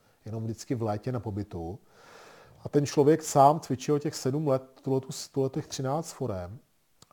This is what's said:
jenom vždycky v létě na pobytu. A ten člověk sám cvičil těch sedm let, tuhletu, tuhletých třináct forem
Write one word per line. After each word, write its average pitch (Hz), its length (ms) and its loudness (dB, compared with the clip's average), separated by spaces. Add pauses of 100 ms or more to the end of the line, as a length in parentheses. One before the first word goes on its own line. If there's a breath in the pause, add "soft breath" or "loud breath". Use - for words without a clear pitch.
(260 soft breath)
jenom 110 180 -6
vždycky 113 320 -6
v 113 60 -4
létě 107 300 -2
na 123 80 -4
pobytu. 98 600 -6 (840 loud breath)
A - 60 -10
ten 143 160 4
člověk 151 380 4
sám 147 360 6
cvičil 147 400 -2
těch 147 160 -4
sedm 147 320 -2
let, 131 160 2 (180)
tuhletu, 135 280 -2 (220)
tuhletých 135 360 -2
třináct 143 440 -4
forem 101 480 -6 (540)